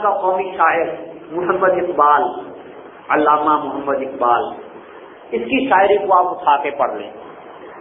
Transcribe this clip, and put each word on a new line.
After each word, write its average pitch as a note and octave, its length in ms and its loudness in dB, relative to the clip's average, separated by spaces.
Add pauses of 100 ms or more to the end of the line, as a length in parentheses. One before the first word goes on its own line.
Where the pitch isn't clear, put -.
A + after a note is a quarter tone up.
کا G#3 80 2
قومی F#3 460 -2
شاعر E3 300 2 (440)
محمد F3+ 400 2
اقبال، D3 520 4 (880)
علامہ D3+ 560 2
محمد C#3 300 -4
اقبال، A#2+ 500 0 (840)
اس A3+ 120 -2
کی C4 260 -2
شاعری G3 300 4
کو F#3+ 200 4
آپ F3+ 80 4
اٹھا D#3 360 0
کے D3 80 -4
پڑھ A#2+ 240 -2
لیں۔ G2+ 160 -10 (720)